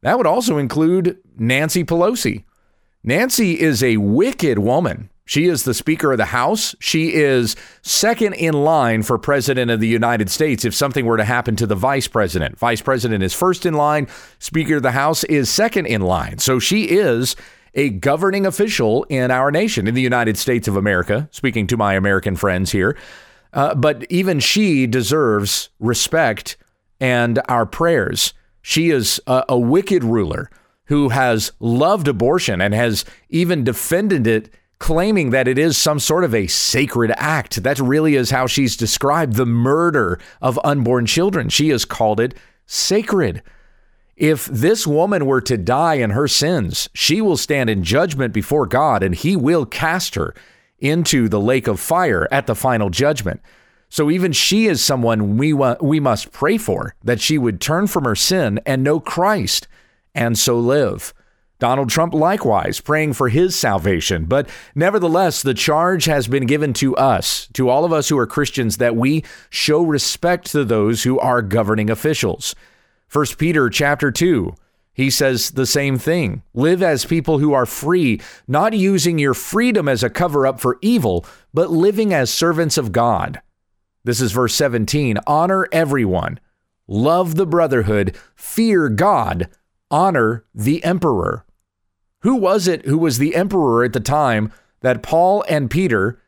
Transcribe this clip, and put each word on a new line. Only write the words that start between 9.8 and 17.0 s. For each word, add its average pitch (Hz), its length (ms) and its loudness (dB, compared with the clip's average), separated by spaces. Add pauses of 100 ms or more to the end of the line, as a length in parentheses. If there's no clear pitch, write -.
the 113 80 0
United 113 400 0
States 139 380 -2
if 104 80 -2
something 135 320 -2
were 113 100 2
to 107 80 0
happen 120 320 -2
to 110 100 -2
the 101 100 0
Vice 131 320 -2
President. 87 500 -2
Vice 117 240 -2
President 113 400 -2
is 95 100 -2
first 180 320 -2
in 175 80 0
line. 151 340 0 (320)
Speaker 156 380 -2
of 139 60 -2
the 127 80 2
House 139 340 0
is 143 240 0
second 208 380 0
in 107 160 -2
line. 90 360 -2
So 131 200 0
she 190 320 0
is 131 460 0 (380)